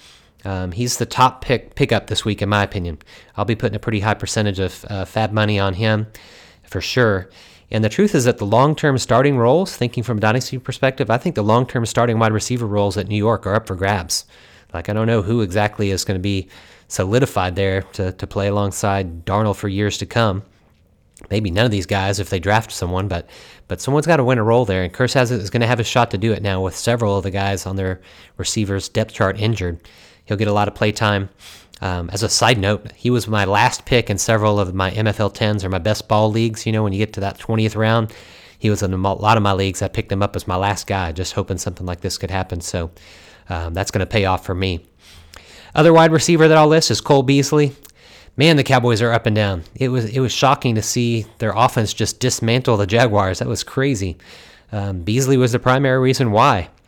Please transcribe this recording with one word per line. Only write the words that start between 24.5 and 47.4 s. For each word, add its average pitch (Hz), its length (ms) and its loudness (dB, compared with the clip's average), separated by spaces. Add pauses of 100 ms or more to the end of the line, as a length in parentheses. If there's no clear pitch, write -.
there, 92 200 0
and 87 80 -6
Kearse 127 200 0
has, 127 180 2
is 113 200 -4
gonna 117 160 0
have 117 140 0
a 117 40 0
shot 120 280 2
to 98 60 -4
do 110 140 0
it 98 80 -2
now 95 220 -2
with 92 120 -4
several 113 440 0
of 90 60 -4
the 98 60 -2
guys 98 360 -2
on 95 100 -6
their 92 240 -4 (380)
receivers 98 500 -4
depth 110 240 -4
chart 98 260 0
injured. 104 480 -4 (380)
He'll 107 120 -4
get 107 120 0
a 104 40 0
lot 104 160 2
of - 60 -8
play 107 180 0
time. 101 360 0 (520)
Um, 90 300 -4
as 101 120 -6
a 113 60 -2
side 117 300 2
note, 101 340 -2
he - 180 -4
was 120 160 0
my 107 180 0
last 104 400 2
pick 117 260 0
in 101 80 -2
several 107 420 2
of 92 140 -2
my 95 180 -2
M 110 160 0
F 101 100 -2
L 104 100 0
tens 104 360 -2
or 95 40 -4
my 92 100 -2
best 104 280 -2
ball 107 240 2
leagues. 113 340 -2
You 113 80 -2
know, 110 120 0
when 101 80 -2
you 95 80 -2
get 107 140 -4
to 104 60 -8
that 98 180 -6
twentieth 110 360 -2
round, 110 380 0 (460)
he 107 120 0
was 104 120 0
in 92 100 -2
a 92 60 -2
mo-, 95 160 0
lot 104 220 2
of 107 60 2
my 101 120 2
leagues. 95 280 -2
I 98 60 -4
picked - 240 -6
him 98 100 0
up 101 140 -2
as 92 100 -6
my 92 100 -2
last 98 300 -2
guy, 95 240 -2
just 90 220 -6
hoping 95 260 -4
something 90 280 -8
like 87 140 -8
this 92 160 -6
could 90 140 -8
happen. 90 300 -4
So, 85 320 -6 (560)
um, 82 260 -6
that's 95 160 -4
gonna 95 160 0
pay 101 200 0
off 92 180 0
for 95 100 -4
me. 90 300 -4 (880)
Other 170 180 6
wide 160 200 8
receiver 160 340 4
that 156 100 8
I'll 151 120 6
list 156 220 4
is 113 100 0
Cole 139 240 4
Beasley. 139 480 2 (640)